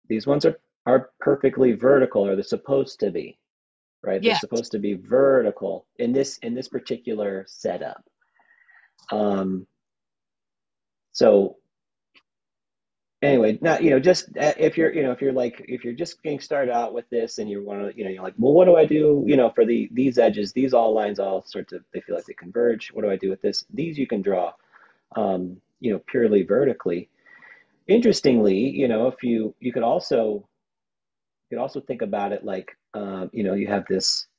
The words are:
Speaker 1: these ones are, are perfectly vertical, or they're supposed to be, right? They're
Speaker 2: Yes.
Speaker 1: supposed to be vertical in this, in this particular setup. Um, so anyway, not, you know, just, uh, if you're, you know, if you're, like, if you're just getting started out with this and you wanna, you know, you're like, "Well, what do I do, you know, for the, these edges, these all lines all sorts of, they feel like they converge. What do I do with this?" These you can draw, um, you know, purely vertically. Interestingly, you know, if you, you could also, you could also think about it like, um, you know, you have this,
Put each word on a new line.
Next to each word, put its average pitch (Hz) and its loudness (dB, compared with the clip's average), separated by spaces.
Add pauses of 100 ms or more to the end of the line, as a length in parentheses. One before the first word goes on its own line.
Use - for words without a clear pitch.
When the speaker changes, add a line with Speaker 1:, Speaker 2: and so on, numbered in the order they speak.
Speaker 1:
these 110 -4
ones 143 0
are, 160 0 (260)
are 127 2
perfectly 131 2
vertical, 120 2
or 98 0
they're 98 -4
supposed 135 -4
to 104 -2
be, 82 -10 (640)
right? 95 -2
They're 202 2
Speaker 2:
Yes. - 0
Speaker 1:
supposed 117 -6
to 107 -4
be 101 -4
vertical 107 0 (120)
in 120 -2
this, 135 -2
in 117 -8
this 131 -8
particular 104 -6
setup. - -8 (1080)
Um, 98 -2 (1500)
so 101 4 (1600)
anyway, 117 2
not, 156 0
you 160 4
know, 135 4
just, 175 2 (120)
uh, 147 2
if 156 2
you're, 160 2
you 156 -2
know, 131 0
if 123 -6
you're, 135 0
like, 123 -4
if 123 -10
you're 120 -8
just 160 -10
getting 151 -6
started 135 -2
out 117 -2
with 120 -8
this 117 -4
and 107 -6
you 101 -8
wanna, 101 -8
you 113 -10
know, 95 -6
you're 92 -10
like, 92 -10
"Well, 127 4
what 180 8
do 175 8
I 156 6
do, 151 2
you 143 4
know, 117 4
for 117 4
the, 113 -2
these 123 0
edges, 107 2
these 131 0
all 113 4
lines 104 -2
all 98 -4
sorts - -12
of, 90 -14 (100)
they 90 -8
feel 85 -8
like 82 -8
they - -18
converge. 110 -2
What 107 -6
do 104 0
I 95 0
do 95 -4
with 95 -6
this?" 101 -2 (100)
These 147 -6
you 135 -2
can 107 -4
draw, 90 -2 (600)
um, 92 -4 (180)
you 117 -2
know, 95 -4
purely 104 2
vertically. 101 0 (760)
Interestingly, 139 4
you 135 0
know, 113 0
if 127 -4
you, 113 -2
you 123 -4
could 117 -2
also, 117 -2 (1040)
you 117 -8
could 120 -6
also 139 -8
think 120 -8
about 101 -4
it 101 -6
like, 95 -10 (160)
um, 95 -8
you 113 -4
know, 95 0
you 101 -2
have 101 -2
this, - -2 (120)